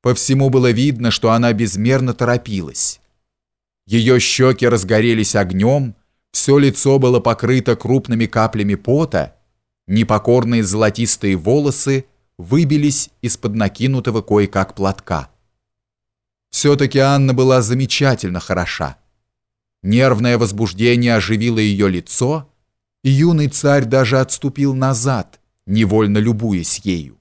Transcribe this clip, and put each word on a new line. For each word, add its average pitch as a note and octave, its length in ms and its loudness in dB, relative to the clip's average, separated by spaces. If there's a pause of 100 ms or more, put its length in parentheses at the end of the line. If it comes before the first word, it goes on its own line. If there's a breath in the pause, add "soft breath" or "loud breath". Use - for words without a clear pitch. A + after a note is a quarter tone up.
По B2 120 0
всему C3+ 380 2
было B2 220 4
видно, A#2+ 400 0
что - 180 0
она A#2 220 2
безмерно A#2 600 0
торопилась. A2+ 880 -4 (840)
Ее A#2 320 2
щеки B2+ 460 0
разгорелись A2 720 0
огнем, G#2 580 0 (380)
все - 260 2
лицо C#3 400 2
было B2 220 2
покрыто A#2+ 560 0
крупными A#2+ 500 -2
каплями G#2+ 480 -2
пота, A#2 640 -2 (500)
непокорные A2+ 760 0
золотистые G#2 720 0
волосы – C3+ 680 -2 (320)
выбились D3 720 0 (120)
из-под A2+ 320 -4
накинутого A2+ 680 -2
кое-как G2 520 0
платка. F#2+ 560 -6 (1200)
Все-таки C#3 480 0
Анна C3+ 340 2
была B2+ 300 2
замечательно A#2+ 800 -2
хороша. F2 580 -6 (840)
Нервное A#2+ 560 2
возбуждение A2+ 760 0
оживило A2 440 0
ее G#2 300 0
лицо, B2+ 640 -4 (520)
и C3+ 80 0
юный D3+ 380 2
царь C#3+ 360 0
даже C3 360 2
отступил C#3 540 -4
назад, C3 680 -4 (260)
невольно G#2 520 2
любуясь G#2+ 600 -2
ею. E2 420 -6